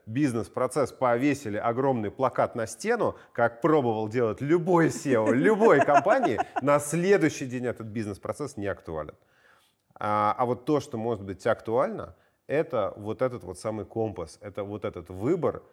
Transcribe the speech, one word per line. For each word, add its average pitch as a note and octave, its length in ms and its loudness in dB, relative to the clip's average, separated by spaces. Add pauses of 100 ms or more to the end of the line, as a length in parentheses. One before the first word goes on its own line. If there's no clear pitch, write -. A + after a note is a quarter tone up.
бизнес-процесс, A#2+ 840 -2
повесили B2 640 0
огромный A#2 560 -2
плакат B2+ 440 0
на A2+ 120 -4
стену, G3+ 480 -2 (160)
как - 300 0
пробовал A#2+ 480 2
делать A2+ 320 0
любой E3 500 4
сео A2+ 400 2
любой F#3+ 540 6
компании, E3+ 520 4 (240)
на C#3+ 180 4
следующий D#3+ 680 2
день B2 180 -6
этот A2+ 220 -6
бизнес-процесс G#2+ 680 -6
не G2+ 100 -4
актуален. D#2+ 480 -6 (840)
А, G#2 360 2
а B2 80 2
вот A#2+ 200 -4
то, D3+ 140 2
что - 180 -10
может A2 280 -4
быть F#2+ 220 -8
актуально, B2 680 -2 (320)
это C3+ 500 -2
вот G#2+ 240 -6
этот B2 220 -4
вот F2+ 160 -12
самый A2 260 -6
компас, G#2 560 -6
это G2+ 220 -10
вот G2+ 220 -10
этот F2+ 240 -8
выбор, A#2+ 520 -2 (120)